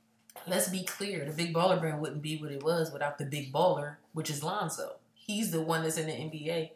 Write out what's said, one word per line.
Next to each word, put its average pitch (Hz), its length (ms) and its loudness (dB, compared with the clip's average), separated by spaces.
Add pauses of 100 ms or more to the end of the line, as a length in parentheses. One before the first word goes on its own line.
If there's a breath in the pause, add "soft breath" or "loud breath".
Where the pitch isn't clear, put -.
(460)
let's 185 220 2
be 185 160 -2
clear, 190 400 -4
the 151 80 -4
Big 165 220 -2
Baller 180 260 6
Brand 151 200 0
wouldn't 147 220 -4
be 156 140 -2
what 147 160 -6
it 135 100 -6
was 160 300 2
without 143 260 -2
the 147 60 -2
Big 135 280 -4
Baller, 147 440 4 (160)
which 156 180 -4
is 143 120 -4
Lonzo. 170 540 -2 (180)
He's 208 360 -2
the 160 120 2
one 160 200 2
that's 160 160 0
in 156 80 0
the 156 80 -2
N 156 160 -4
B 156 200 -6
A. 165 260 -2